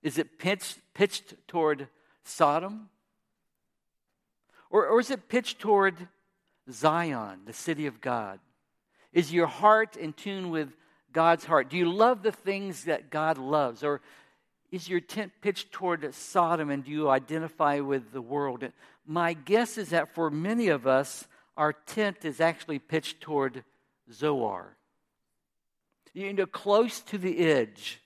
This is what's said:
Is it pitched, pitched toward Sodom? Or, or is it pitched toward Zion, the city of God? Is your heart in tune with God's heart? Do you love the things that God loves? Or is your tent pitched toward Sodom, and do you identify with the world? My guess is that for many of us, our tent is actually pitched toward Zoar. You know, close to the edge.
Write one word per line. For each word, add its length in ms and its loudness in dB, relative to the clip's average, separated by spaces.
Is 160 -4
it 220 -6
pitched, 400 -4
pitched 420 -2
toward 400 0
Sodom? 640 0
Or, 160 4
or 140 6
is 100 -4
it 180 -6
pitched 300 -2
toward 500 2
Zion, 760 0
the 80 -16
city 340 -6
of 140 -8
God? 400 -6
Is 180 2
your 160 2
heart 500 4
in 180 -10
tune 340 -8
with 240 -4
God's 320 4
heart? 240 2
Do 80 -6
you 160 2
love 300 4
the 100 0
things 520 -8
that 260 -4
God 260 0
loves? 480 -2
Or 160 -2
is 180 -10
your 120 0
tent 320 -10
pitched 300 -4
toward 420 -4
Sodom, 560 2
and 140 -4
do 60 -14
you 200 0
identify 680 0
with 320 -4
the 100 -10
world? 420 -6
My 300 -2
guess 420 0
is 140 -8
that 240 0
for 160 0
many 380 0
of 180 2
us, 420 0
our 200 0
tent 500 -4
is 160 -4
actually 380 0
pitched 420 -6
toward 440 -2
Zoar. 680 -4
You 180 -8
know, 140 0
close 540 2
to 180 -8
the 220 -2
edge. 640 2